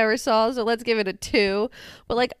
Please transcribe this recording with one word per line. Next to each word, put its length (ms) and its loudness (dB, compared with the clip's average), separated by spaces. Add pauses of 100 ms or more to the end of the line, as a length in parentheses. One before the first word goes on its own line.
ever 160 2
saw, 360 2
so 100 -4
let's 220 -2
give 140 0
it 100 0
a 40 -6
two. 580 0 (360)
But, 100 -2
like, 240 0